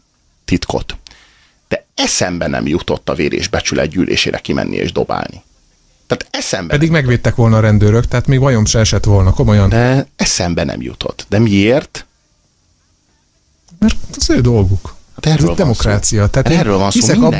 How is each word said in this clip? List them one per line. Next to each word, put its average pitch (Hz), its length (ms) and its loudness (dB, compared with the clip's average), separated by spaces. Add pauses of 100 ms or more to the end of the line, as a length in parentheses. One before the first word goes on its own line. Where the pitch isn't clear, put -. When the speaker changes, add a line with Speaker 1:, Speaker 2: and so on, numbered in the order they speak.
(460)
Speaker 1:
titkot. - 520 -4 (720)
De - 180 -6 (100)
eszembe 90 520 -4
nem 65 200 -4
jutott 78 420 -4
a - 40 0
Vér 73 200 -2
és - 140 -4
Becsület - 420 -4
gyűlésére - 480 -2
kimenni 50 380 -4
és 50 160 -4
dobálni. 50 520 -6 (640)
Tehát - 240 -6
eszembe 101 420 -6
Speaker 2:
Pedig 151 180 0
Speaker 1:
nem 165 80 2
Speaker 2:
megvédtek 123 360 0
volna 113 220 4
a - 20 2
rendőrök, 107 480 4
tehát 120 200 -2
még 135 120 2
bajom 123 260 2
se 117 140 0
esett 104 240 0
volna, 98 280 4
komolyan. 104 380 4
Speaker 1:
De 123 460 2
eszembe 87 480 -2
nem 58 180 -6
jutott. - 480 -10
De 101 100 0
miért? 113 640 2 (1700)
Speaker 2:
Mert 220 160 2 (200)
az - 140 -2
ő 285 120 2
dolguk. 104 540 0 (200)
Speaker 1:
Hát - 100 -8
erről 156 120 2
Speaker 2:
Ez 139 40 2
egy 165 60 2
Speaker 1:
van 170 80 0
Speaker 2:
demokrácia. 107 680 0
Speaker 1:
szó. 104 60 2
Speaker 2:
Tehát 131 180 0
Speaker 1:
Hát 160 80 4
Speaker 2:
én 170 40 4
Speaker 1:
erről 101 180 2
van 98 140 0
szó. 240 80 2
Speaker 2:
hiszek 160 160 2
Speaker 1:
Mindenki 226 240 2